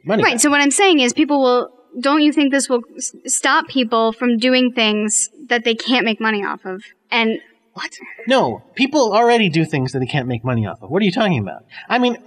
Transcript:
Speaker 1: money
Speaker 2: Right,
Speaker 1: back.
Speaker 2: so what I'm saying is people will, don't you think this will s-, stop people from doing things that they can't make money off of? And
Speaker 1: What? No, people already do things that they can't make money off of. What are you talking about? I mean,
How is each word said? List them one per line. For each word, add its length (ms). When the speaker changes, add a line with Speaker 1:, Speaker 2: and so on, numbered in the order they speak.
Speaker 1:
money 200
Speaker 2:
Right, 80
Speaker 1:
back. 80
Speaker 2:
so 100
what 100
I'm 120
saying 260
is 140
people 280
will, 280
don't 220
you 100
think 180
this 180
will 120
s-, 160
stop 420
people 420
from 280
doing 340
things 580
that 140
they 140
can't 280
make 160
money 240
off 200
of? 180
And 260
Speaker 1:
What? 160
No, 340
people 400
already 340
do 160
things 280
that 80
they 60
can't 220
make 160
money 220
off 160
of. 80
What 100
are 60
you 40
talking 280
about? 260
I 100
mean, 280